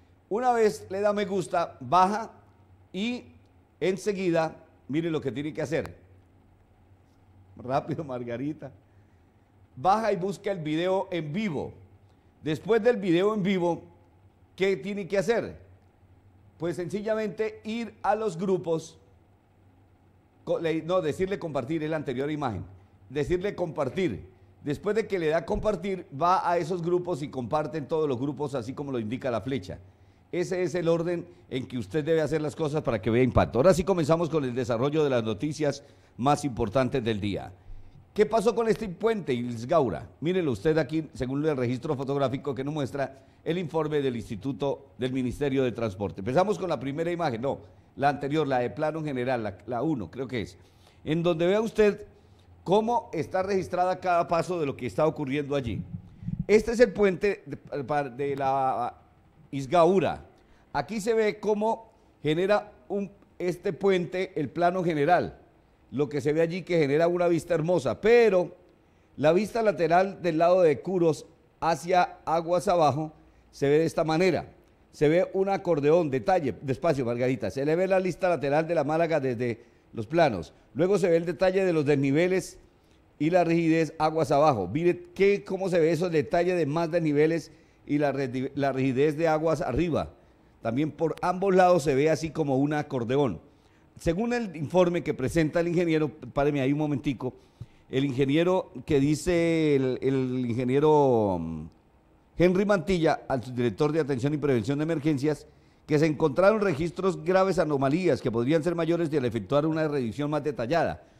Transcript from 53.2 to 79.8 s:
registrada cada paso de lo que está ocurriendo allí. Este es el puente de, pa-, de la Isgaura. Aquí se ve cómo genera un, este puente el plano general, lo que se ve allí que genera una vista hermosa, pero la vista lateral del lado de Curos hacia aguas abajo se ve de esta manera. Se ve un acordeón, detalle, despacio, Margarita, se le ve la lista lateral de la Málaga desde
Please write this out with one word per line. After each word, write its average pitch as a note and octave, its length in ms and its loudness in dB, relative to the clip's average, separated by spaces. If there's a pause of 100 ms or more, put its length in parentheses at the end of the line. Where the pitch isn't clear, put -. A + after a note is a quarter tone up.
registrada F#3 560 0
cada F3+ 300 2
paso E3+ 320 0
de D3 60 0
lo B2+ 100 -4
que A#2+ 80 -10
está D3+ 220 2
ocurriendo C#3+ 480 -2
allí. A#2 280 -4 (640)
Este A3 240 6
es A3+ 80 2
el A3 120 8
puente G3 540 2
de, D3 100 -10 (280)
pa-, C#3+ 260 -2
de C#3 240 -4
la C3 600 0 (580)
Isgaura. C#3 720 2 (460)
Aquí G3 280 -4
se A3+ 140 0
ve G#3+ 240 2
cómo G#3+ 540 -2 (300)
genera F#3+ 500 0 (160)
un, G3+ 220 -4 (280)
este F3+ 340 -4
puente F#3 680 0
el C#3+ 120 -4
plano F3 340 0
general, D3 540 2 (520)
lo C3 200 -2
que C#3+ 100 -4
se D3 140 0
ve D#3+ 80 2
allí E3+ 180 -2
que E3+ 180 0
genera D#3 300 4
una F3 200 2
vista E3+ 260 0
hermosa, B2+ 480 0
pero G#3 520 4 (600)
la D3 160 4
vista G#3+ 300 0
lateral F3 580 2
del E3 160 -2
lado F3 240 6
de E3 220 4
Curos E3+ 420 0 (360)
hacia E3+ 640 0
aguas E3+ 420 0
abajo D#3 460 2 (360)
se C#3 200 0
ve D3 80 6
de E3 80 4
esta D#3+ 180 0
manera. D#3+ 480 0 (400)
Se D3 160 2
ve F3+ 240 4
un F#3+ 160 0
acordeón, D#3+ 640 2
detalle, C3+ 500 0
despacio, C3+ 460 0
Margarita, A#2+ 440 -2
se C3+ 140 -4
le D3+ 100 2
ve F#3 120 0
la F#3+ 120 2
lista F#3 300 -2
lateral D3+ 400 0
de E3+ 60 -2
la D#3 100 2
Málaga D#3+ 340 0
desde B2 460 -2 (300)